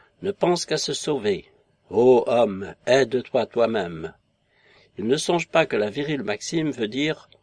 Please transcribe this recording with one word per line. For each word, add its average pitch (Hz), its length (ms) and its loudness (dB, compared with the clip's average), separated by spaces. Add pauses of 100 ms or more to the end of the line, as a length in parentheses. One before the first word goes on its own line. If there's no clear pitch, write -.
(220)
ne 190 80 -4
pensent 175 360 0
qu'à 156 120 -2
se - 140 -4
sauver. 110 580 -4 (400)
Ô 123 360 6
homme, 101 480 0 (120)
aide-toi 123 600 0
toi-même. 92 680 -2 (840)
Ils 104 80 -6
ne 131 100 2
songent 170 320 -2
pas 160 180 2
que - 100 -2
la 104 140 0
virile 143 320 -4
maxime 151 480 -4
veut 113 180 -4
dire, 143 400 -4 (140)